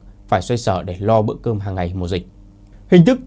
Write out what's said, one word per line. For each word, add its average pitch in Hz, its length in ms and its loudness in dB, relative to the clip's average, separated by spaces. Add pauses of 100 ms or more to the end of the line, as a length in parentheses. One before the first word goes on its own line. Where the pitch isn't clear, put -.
(280)
phải 107 140 0
xoay 120 160 -4
sở 95 240 -2
để 87 180 -10
lo 107 220 2
bữa 113 200 -4
cơm 110 180 -4
hàng 101 140 -8
ngày 90 200 -4
mùa 90 140 -6
dịch. 90 180 -4 (640)
Hình 180 140 8
thức 254 220 2